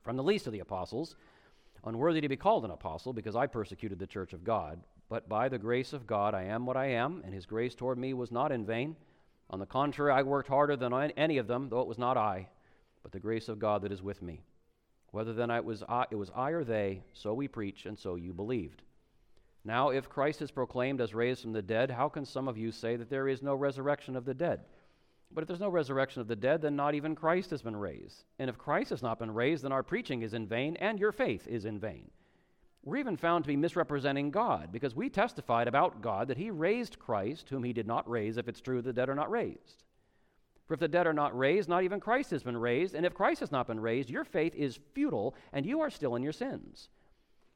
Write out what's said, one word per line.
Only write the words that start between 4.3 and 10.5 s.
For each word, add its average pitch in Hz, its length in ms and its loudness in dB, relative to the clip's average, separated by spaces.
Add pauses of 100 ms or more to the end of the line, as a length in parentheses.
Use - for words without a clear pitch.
of 85 100 -14
God. 90 340 -2 (300)
But - 220 -6
by 110 180 2
the 131 80 -2
grace 120 380 -2
of 127 120 -10
God 104 280 2
I 92 80 -2
am 110 240 -4
what 127 100 0
I 135 120 0
am, 135 360 0
and 92 80 -12
his 95 140 -10
grace 117 280 -2
toward 123 220 -2
me 131 160 -2
was 123 180 -4
not 131 220 2
in 113 140 -2
vain. 120 280 -2 (540)
On 95 100 -6
the 98 60 -6
contrary, 143 480 2
I 131 80 6
worked 135 300 2